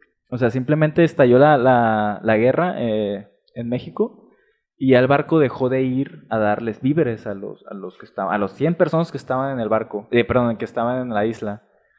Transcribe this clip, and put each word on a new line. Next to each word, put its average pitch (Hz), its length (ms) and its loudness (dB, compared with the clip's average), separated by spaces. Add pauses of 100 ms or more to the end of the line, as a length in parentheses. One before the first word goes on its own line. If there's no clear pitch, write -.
(300)
O 127 80 -8
sea, 117 120 0
simplemente 151 540 0
estalló 131 360 4
la, 147 180 6
la, 113 680 2
la 110 140 2
guerra, 131 400 0
eh, 107 500 -4 (280)
en 117 140 -10
México. 143 600 -6 (480)
Y 131 140 2
ya 123 80 6
el 131 80 4
barco 147 320 2
dejó 131 300 0
de 131 120 -2
ir 131 480 -4
a 113 80 -2
darles 107 440 -2
víveres 127 440 0
a 107 80 -8
los, 101 340 -14
a - 60 -16
los 95 240 -14
que - 80 -20
estaban, 95 280 -6
a 107 40 0
los 98 140 -2
cien 160 240 -2
personas 165 360 0
que 143 60 -8
estaban 135 360 -6
en 127 60 -6
el 107 100 -4
barco, 110 420 -4
eh, 120 120 4
perdón, 117 340 0
que 117 80 -8
estaban 123 360 -4
en 127 80 -8
la 107 160 0
isla. 110 380 -6 (360)